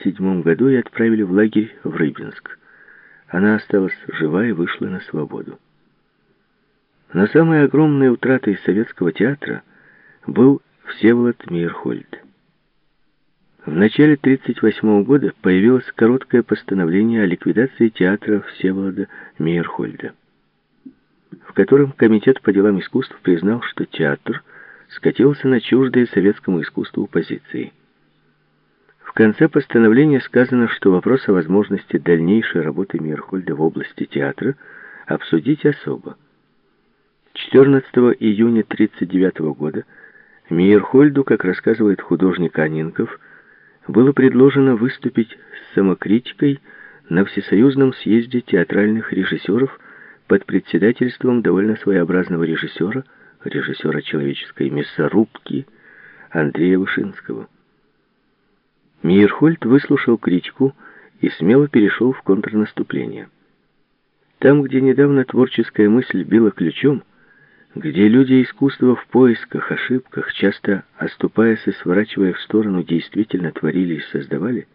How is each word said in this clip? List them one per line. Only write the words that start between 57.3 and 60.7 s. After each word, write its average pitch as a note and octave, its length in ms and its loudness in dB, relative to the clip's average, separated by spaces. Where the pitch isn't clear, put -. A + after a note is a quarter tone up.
Мейерхольд G#2 600 2
выслушал B2+ 540 2
критику - 580 -2